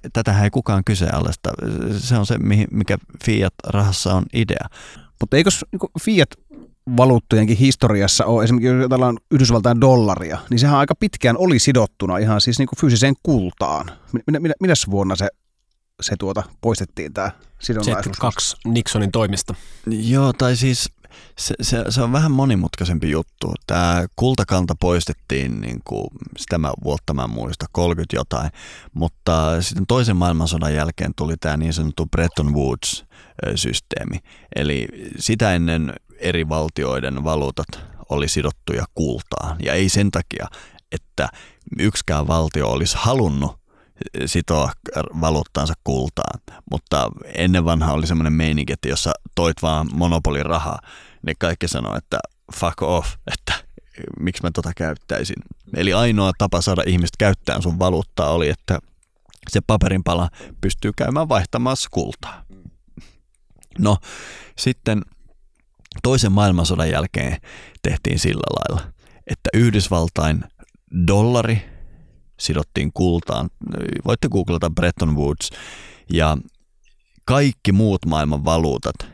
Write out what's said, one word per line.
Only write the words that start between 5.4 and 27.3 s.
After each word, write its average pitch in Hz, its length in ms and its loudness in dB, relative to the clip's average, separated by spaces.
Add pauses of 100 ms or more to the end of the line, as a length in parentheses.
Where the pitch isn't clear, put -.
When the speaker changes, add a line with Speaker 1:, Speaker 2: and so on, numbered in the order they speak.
Speaker 2:
niinku - 180 -6 (100)
fiat-valuuttojenkin 123 1600 2
historiassa 110 680 4
ole, 113 200 2
esimerkiksi 120 240 4
jos 127 100 4
ajatellaan 127 400 2 (120)
Yhdysvaltain 120 500 4
dollaria, 104 580 4 (120)
niin 120 80 2
sehän 143 200 6
aika 143 160 2
pitkään 123 440 2
oli 170 200 4
sidottuna 98 600 2
ihan 107 220 2
siis 117 180 2
niinku 135 220 0
fyysiseen 135 420 4
kultaan. 90 640 0 (260)
Mi-, 117 140 -2
minä, 147 140 2
minä, 160 200 0
minäs 175 300 2
vuonna 98 260 0
se, 98 120 0 (760)
se - 160 -4
tuota 95 240 -4 (180)
poistettiin 95 520 -4
tää 98 180 -4
sidonnaisuus? - 540 -6
Speaker 3:
Seitsemänkymmentäkaksi 104 800 -2
Nixonin 110 480 0
toimesta. 101 420 -2 (320)
Speaker 1:
Joo, 120 460 2
tai 123 240 2
siis 127 340 0 (480)
se, - 220 -4
se, 117 280 0
se 120 140 0
on 117 100 2
vähän 151 200 4
monimutkaisempi 92 800 2
juttu. - 420 -4 (140)
Tää 87 400 2 (100)
kultakanta 98 640 0
poistettiin, 67 800 -2
niinku, 53 480 -8 (280)
sitä - 220 -4
mä, 73 140 -2 (120)
vuotta 73 300 -2
mä 64 100 -2
en 58 60 -4